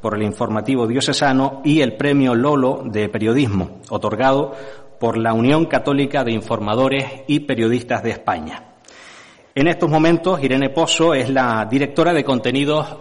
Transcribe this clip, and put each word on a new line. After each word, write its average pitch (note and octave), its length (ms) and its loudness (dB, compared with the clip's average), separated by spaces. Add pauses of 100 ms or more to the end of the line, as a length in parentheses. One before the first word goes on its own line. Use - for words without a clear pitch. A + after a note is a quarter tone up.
por G#2+ 140 -4
el G#2 80 -2
Informativo A2 640 -2
Diocesano C3+ 800 0
y D3+ 180 2
el A#2+ 140 0
Premio C#3 400 2
Lolo C3+ 500 0
de G#2+ 240 -2
Periodismo, G#2+ 680 0 (100)
otorgado A#2+ 640 0 (460)
por A2+ 180 0
la A2+ 160 0
Unión C#3 320 2
Católica C#3 580 0
de A#2 100 -2
Informadores A2+ 720 0 (220)
y D3 140 0
Periodistas A#2 600 -2
de A2+ 80 -2
España. E2 540 -6 (880)
En C#3+ 120 2
estos E3+ 220 0
momentos, D#3+ 540 2
Irene C3+ 260 2
Pozo D#3+ 440 2
es C3 160 0
la A#2+ 400 0
directora C#3+ 440 2
de D3 100 2
contenidos C#3 760 0